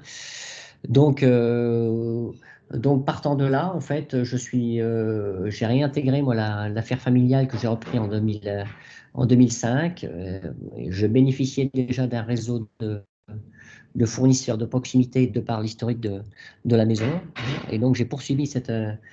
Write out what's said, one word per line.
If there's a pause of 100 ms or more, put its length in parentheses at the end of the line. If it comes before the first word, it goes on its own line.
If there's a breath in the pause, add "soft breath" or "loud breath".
(880 loud breath)
Donc,
euh, (420 loud breath)
donc,
partant
de
là,
en
fait,
je
suis,
euh,
j'ai
réintégré,
moi,
la,
l'affaire
familiale
que
j'ai
repris
en
deux
mille,
euh, (500 loud breath)
en
deux
mille
cinq.
Euh, (500)
je
bénéficiais
déjà
d'un
réseau (120)
de, (920 loud breath)
de
fournisseurs
de
proximité
de
par
l'historique
de, (440 loud breath)
de
la
maison. (520)
Et
donc,
j'ai
poursuivi
cette,
euh, (220 loud breath)